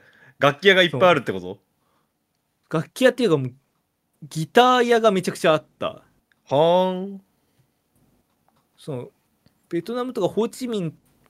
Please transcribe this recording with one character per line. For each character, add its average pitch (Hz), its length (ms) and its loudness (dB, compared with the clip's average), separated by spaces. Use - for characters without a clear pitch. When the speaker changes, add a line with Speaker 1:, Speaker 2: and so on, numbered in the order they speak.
Speaker 1:
楽 139 220 2
器 196 80 4
屋 190 60 6
が 185 80 4
い 180 40 4
っ 170 40 -2
ぱ 135 80 -8
い - 100 0
あ 170 60 6
る 139 60 0
っ - 20 -14
て 110 100 -8
こ 95 80 -8
と？ - 20 -14
Speaker 2:
そ 90 100 -12
う。 - 60 -16
楽 - 240 -6
器 - 120 -2
屋 254 60 8
っ - 40 -10
て 254 80 -4
い 233 40 2
う 185 40 2
か 156 80 4
も 131 80 -6
う、 120 60 -10
ギ 160 180 -8
タ 254 320 4
ー 240 60 2
屋 233 160 2
が 220 100 4
め 190 120 -2
ち - 60 -4
ゃ - 40 -6
く - 60 -12
ち - 80 -2
ゃ 160 60 4
あ 156 40 2
っ - 80 -6
た。 95 80 -8
Speaker 1:
は - 160 -10
ー 185 680 0
ん。 190 60 -20
Speaker 2:
そ - 160 -14
の、 123 180 -12
ベ 170 140 -4
ト 226 120 -10
ナ 247 100 -6
ム 254 80 -10
と - 80 -6
か 175 80 0
ホ 208 160 -2
ー 233 40 -4
チ 240 200 -10
ミ 214 120 -6
ン 160 160 -8